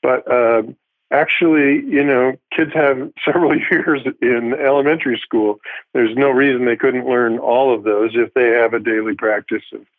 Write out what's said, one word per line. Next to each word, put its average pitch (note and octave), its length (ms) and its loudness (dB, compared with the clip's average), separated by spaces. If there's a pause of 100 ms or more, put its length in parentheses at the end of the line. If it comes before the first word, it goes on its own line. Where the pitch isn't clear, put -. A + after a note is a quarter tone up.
But, B2+ 300 0
uh, A#2 300 2 (500)
actually, D3 720 2
you C#3 180 0
know, C3 340 2 (180)
kids D#3 180 -2
have C#3+ 440 0
<laughs> - 80 -8
several D#3 320 2
years D#3 440 -2 (200)
in A#2+ 320 0
elementary C#3 680 0
school. G#2+ 380 -2 (340)
There's A2+ 220 0
no C#3 140 2
reason C3 360 2
they A#2 120 0
couldn't B2+ 320 -2
learn A#2+ 300 0
all B2+ 360 2
of G#2 80 -8
those G#2+ 300 0
if A2+ 220 -2
they B2 140 4
have A#2 240 2
a A#2 60 -2
daily A2 360 -2
practice G#2+ 480 -4 (100)
of G#2+ 80 -14 (180)